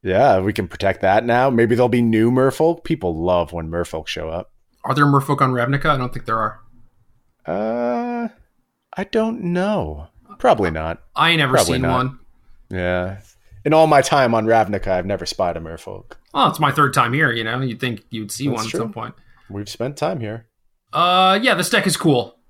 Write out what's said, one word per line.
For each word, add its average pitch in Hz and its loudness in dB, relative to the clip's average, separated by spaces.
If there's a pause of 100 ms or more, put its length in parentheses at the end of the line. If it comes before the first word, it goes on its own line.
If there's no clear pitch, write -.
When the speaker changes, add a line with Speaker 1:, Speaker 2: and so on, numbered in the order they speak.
Speaker 1:
Yeah, 98 4
we 98 0
can 95 -4
protect - -2
that 101 2
now. 123 2
Maybe 120 2
there'll 123 4
be 120 2
new 113 2
merfolk. 135 2
People 87 -4
love 87 0
when 80 -8
merfolk 82 -6
show 80 -8
up. 87 -8 (320)
Speaker 2:
Are 135 -4
there 147 6
merfolk 139 2
on 131 2
Ravnica? 127 -2
I 143 2
don't 127 -4
think 117 -10
there 113 -2
are. 107 -4 (840)
Speaker 1:
Uh, 165 -4 (680)
I 190 -6
don't 226 -2
know. 175 -2 (320)
Probably 104 2
not. 80 -6 (140)
Speaker 2:
I 156 2
ain't 160 4
never 135 2
Speaker 1:
Probably - 2
Speaker 2:
seen - 0
Speaker 1:
not. 85 0
Speaker 2:
one. 131 -4 (500)
Speaker 1:
Yeah. 90 -2 (440)
In 147 2
all 160 8
my 143 6
time 127 2
on 110 2
Ravnica, 107 2
I've 92 -2
never 95 -4
spied 87 -4
a 82 -8
merfolk. 82 -14 (200)
Speaker 2:
Oh, 269 2
it's 160 -6
my 143 2
third 143 2
time 120 0
here, 147 0
you 113 -4
know? 117 -4
You'd 123 -6
think 120 -6
you'd 110 -10
see 143 -6
Speaker 1:
That's 123 -2
Speaker 2:
one 113 -6
Speaker 1:
true. 180 -4
Speaker 2:
at - -2
some - -8
point. - -12 (360)
Speaker 1:
We've 101 -10
spent 135 -8
time 165 -4
here. 113 -10 (460)
Speaker 2:
Uh, 185 2
yeah, 247 2
this 165 -2
deck 214 2
is 185 0
cool. 127 0 (120)